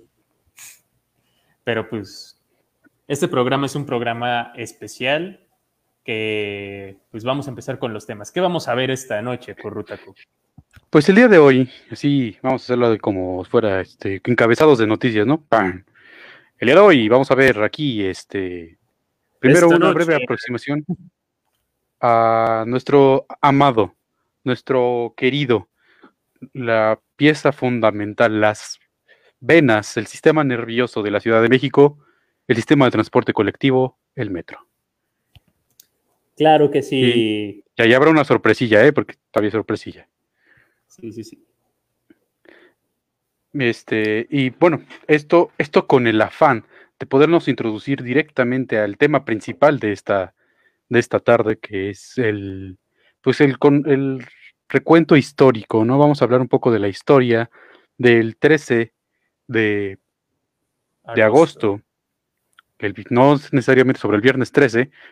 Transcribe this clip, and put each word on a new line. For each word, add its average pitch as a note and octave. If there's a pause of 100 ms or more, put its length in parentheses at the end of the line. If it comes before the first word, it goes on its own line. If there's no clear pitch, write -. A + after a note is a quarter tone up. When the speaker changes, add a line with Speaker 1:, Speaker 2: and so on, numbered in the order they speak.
(1600)
Speaker 1:
Pero, A2
pues, - (680)
este D3
programa C3+
es C3
un C#3+
programa A#2+
especial C3+ (640)
que, G2+ (120)
pues, A2
vamos C3
a C#3
empezar A#2+
con A#2
los G#2+
temas. G#2
¿Qué F3+
vamos F3+
a A#2+
ver B2+
esta A#2+
noche, A#2+
Corrutaco? G#2 (760)
Speaker 2:
Pues D3+
el F#3+
día B3
de G3
hoy, C3 (200)
así, C3+
vamos C3
a -
hacerlo A#2+
de A2
como F#2
fuera, G#2
este, F#2+
encabezados B2
de A2
noticias, G#2+
¿no? D3+
¡Pam! F#2+ (760)
El A2
día C3
de F#3
hoy D3+
vamos C3
a C3+
ver B2
aquí, A2
este, F2+ (600)
primero E3+
Speaker 1:
Esta E3+
Speaker 2:
una E3+
Speaker 1:
noche. F3+
Speaker 2:
breve D#3+
aproximación B2+ (1160)
a A2+
nuestro C3+ (140)
amado, C#3 (480)
nuestro B2
querido, B2+ (840)
la A2 (160)
pieza D3
fundamental, G#2+
las - (600)
venas, A#2+
el G#2+
sistema D#3
nervioso A#2
de G#2
la G2+
Ciudad A2+
de A2+
México, C#3 (480)
el B2+
sistema C#3+
de A#2+
transporte A2
colectivo, B2+ (160)
el G#2+
metro. - (1700)
Speaker 1:
Claro D3+
que C#3+
sí. C3+
Speaker 2:
Y, A2 (120)
y A#2
ahí A#2
habrá D3
una D3+
sorpresilla, A2
¿eh? D3
Porque - (160)
todavía G#2+
hay F#2+
sorpresilla. G#2+ (800)
Speaker 1:
Sí, -
sí, A2
sí. - (2000)
Speaker 2:
Este, A2+
y C3+
bueno, D#3+ (240)
esto, D#3
esto -
con B2+
el G#2+
afán A2+ (320)
de -
podernos D3+
introducir A#2
directamente B2+
al G2+
tema D3
principal A#2+
de G#2+
esta, F#2+ (540)
de A#2+
esta A2
tarde, A2
que G2
es -
el, G2 (420)
pues C3
el C#3+
con-, C#3+
el C3+ (440)
recuento D#3+
histórico, A#2
¿no? B2+
Vamos D3
a C3
hablar B2
un B2
poco B2+
de G#2+
la G2+
historia A#2 (460)
del A#2
trece C#3+ (540)
de, G#2 (1160)
de A#2
Speaker 1:
Agosto. C3
Speaker 2:
agosto, G2+ (1000)
el G#2
vi-, -
no C3
necesariamente C3
sobre G#2
el G#2
viernes B2+
trece, B2+ (220)